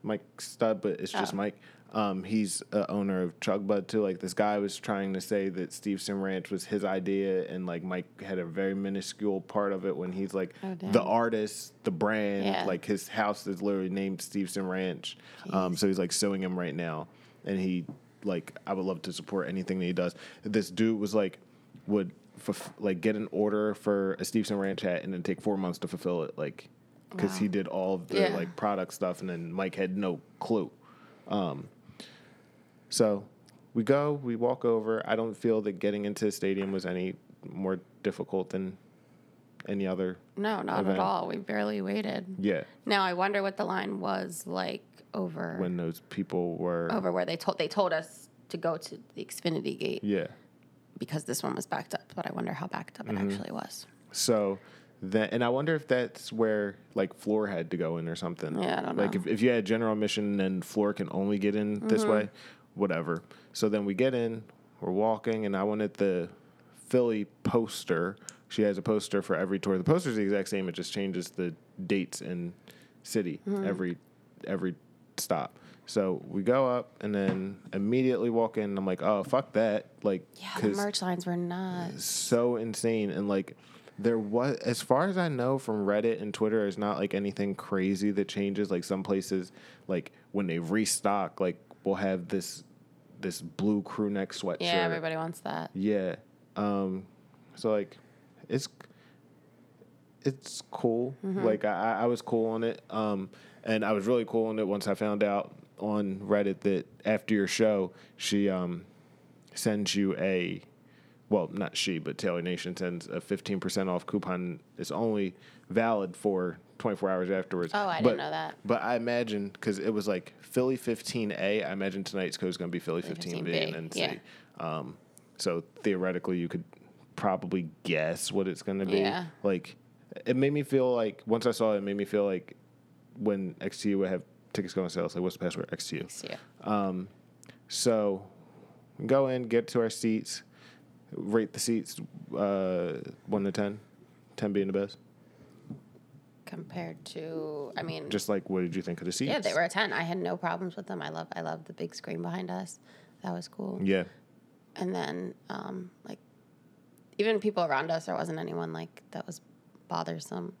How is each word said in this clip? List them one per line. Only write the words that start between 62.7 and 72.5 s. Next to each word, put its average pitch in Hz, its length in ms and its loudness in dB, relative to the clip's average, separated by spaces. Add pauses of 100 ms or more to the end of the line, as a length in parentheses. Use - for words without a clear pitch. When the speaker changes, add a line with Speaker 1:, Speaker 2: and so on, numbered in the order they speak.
Speaker 1:
whatever. 85 480 0 (300)
So - 160 2
then 104 160 2
we 98 100 0
get 127 200 4
in, 113 300 -2 (360)
we're 92 120 -2
walking, 110 520 2
and 98 120 0
I 95 80 2
wanted 107 300 0
the 90 340 2 (480)
Philly 117 480 2 (180)
poster. 98 760 0 (320)
She - 140 0
has 101 160 4
a 95 40 -8
poster 101 400 2
for 92 120 0
every 92 240 2
tour. 95 180 2
The 92 80 0
poster's 156 320 4
the 107 60 2
exact 98 280 2
same. 95 180 0
It 85 40 -4
just 85 200 -6
changes 92 380 -2
the 87 240 -4 (300)
dates 95 360 -2
and 87 320 -6 (500)